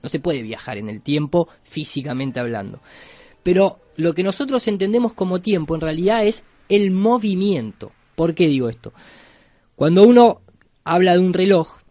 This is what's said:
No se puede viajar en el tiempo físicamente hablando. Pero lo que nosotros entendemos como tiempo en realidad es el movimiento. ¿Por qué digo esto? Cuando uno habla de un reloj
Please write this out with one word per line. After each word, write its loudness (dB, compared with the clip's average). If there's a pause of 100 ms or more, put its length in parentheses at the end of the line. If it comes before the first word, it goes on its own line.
No -12
se -6
puede -4
viajar -12
en -10
el -12
tiempo -2 (160)
físicamente -8
hablando. -8 (640)
Pero 2 (160)
lo -2
que -2
nosotros -4
entendemos 0
como -4
tiempo -2
en -4
realidad 0
es -2 (240)
el 2
movimiento. -2 (240)
¿Por -2
qué 2
digo 0
esto? -12 (840)
Cuando 4
uno 6 (420)
habla 2
de 4
un 2
reloj 0 (120)